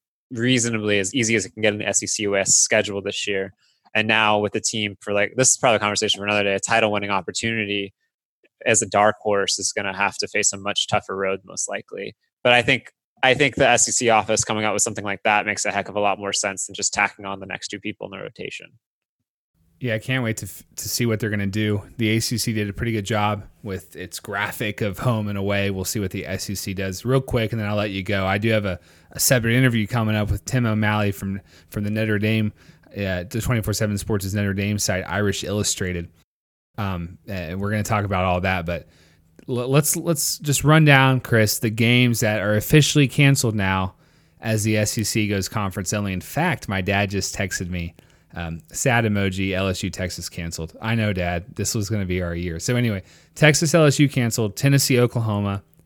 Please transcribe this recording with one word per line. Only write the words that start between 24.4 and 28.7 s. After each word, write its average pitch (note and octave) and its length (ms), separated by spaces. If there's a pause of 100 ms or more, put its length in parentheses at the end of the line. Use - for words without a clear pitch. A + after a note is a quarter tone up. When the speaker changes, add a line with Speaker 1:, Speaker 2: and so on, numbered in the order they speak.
Speaker 2:
of G2 180
home A2 280
and G2+ 100
away. G2+ 320
We'll F#2+ 160
see - 140
what F#2+ 120
the F#2+ 140
S F#2+ 240
E G2 60
C G2 180
does F#2+ 300
real C3 160
quick, A#2+ 320
and A2+ 80
then G#2 80
I'll G#2 80
let G#2 140
you G2 140
go. G2 220
I G2 120
do A2+ 140
have G#2+ 140
a, F2+ 140 (320)